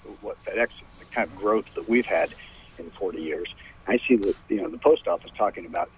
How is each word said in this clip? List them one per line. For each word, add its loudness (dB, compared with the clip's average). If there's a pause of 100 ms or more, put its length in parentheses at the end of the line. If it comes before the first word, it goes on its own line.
(220)
what -10
FedEx, 0 (300)
the -20
kind -2
of -16
growth 0
that -6
we've 4
had 0 (440)
in -14
forty -6
years. -6 (360)
I 4
see 6
that, 0 (140)
you 0
know, -6
the -12
post 4
office -2
talking -2
about -4